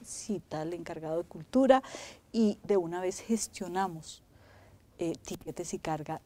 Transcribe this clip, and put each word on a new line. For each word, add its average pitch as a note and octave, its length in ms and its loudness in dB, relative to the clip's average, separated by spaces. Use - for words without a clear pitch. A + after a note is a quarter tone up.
cita - 560 -6
al E3 120 -4
encargado D#3+ 460 -4
de E3+ 60 -2
cultura, C4 580 4
y A3 300 4
de G3+ 140 4
una F3 240 2
vez F#3 180 -2
gestionamos, F#3 1040 -4
eh, E3 140 0
tiquetes E3 500 -8
y F3 60 -6
carga. D#3 460 -4